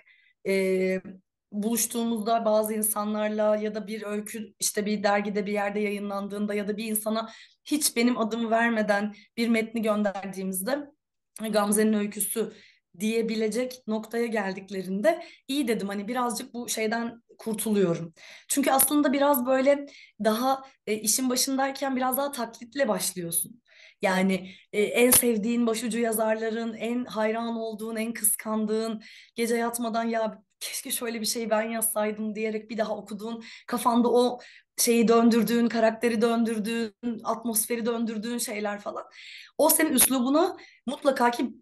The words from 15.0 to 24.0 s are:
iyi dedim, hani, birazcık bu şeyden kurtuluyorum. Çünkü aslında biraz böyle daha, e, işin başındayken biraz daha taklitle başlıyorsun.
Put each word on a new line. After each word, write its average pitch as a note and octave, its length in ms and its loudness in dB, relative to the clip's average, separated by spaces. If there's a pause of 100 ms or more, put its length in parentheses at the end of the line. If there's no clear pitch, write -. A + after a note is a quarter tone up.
iyi C4+ 200 -2
dedim, G3+ 200 0
hani, G3+ 200 -6
birazcık A#3+ 460 -4
bu A#3+ 140 -10
şeyden A#3 540 -4 (160)
kurtuluyorum. G3 760 0 (340)
Çünkü C#4 220 2
aslında C#4+ 420 4
biraz C#4 340 4
böyle C#4 400 4 (380)
daha, B3+ 380 2 (240)
e, G#3+ 80 0
işin A#3 360 0
başındayken C4+ 680 0
biraz B3+ 200 0
daha C#4 160 -2
taklitle A#3 560 -4
başlıyorsun. F3+ 720 -4 (400)